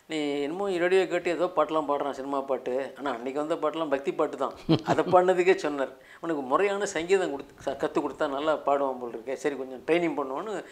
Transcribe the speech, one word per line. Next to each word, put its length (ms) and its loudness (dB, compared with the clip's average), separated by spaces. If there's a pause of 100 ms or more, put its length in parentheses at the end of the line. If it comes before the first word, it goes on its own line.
"நீ 340 -2
என்னமோ 260 -4
ரேடியோ 400 4
கேட்டு 240 -2
ஏதோ 140 0
பாட்டெலாம் 440 0
பாடுறான், 220 0
சினிமா 300 -4
பாட்டு, 560 -2
ஆனா 140 -4
அன்னைக்கு 340 -4
வந்த 240 -2
பாட்டெலாம் 200 -4
பக்தி 240 0
பாட்டு 240 -2
தான்." 140 -2 (320)
அதை 220 2
பாடினதுக்கே 500 6
சொன்னார், 340 -2 (320)
"உனக்கு 200 -4
முறையான 440 2
சங்கீதம் 460 2
கொடுத்து, 220 -10 (120)
ச-, 100 -4
கத்துக் 300 0
கொடுத்தா 240 -2
நல்லா 280 0
பாடுவான் 420 2
போல் 120 -6
இருக்கே, 220 -8
சரி 220 -2
கொஞ்சம் 320 -10
ட்ரைனிங் 320 2
பண்ணுவோன்னு" 520 -6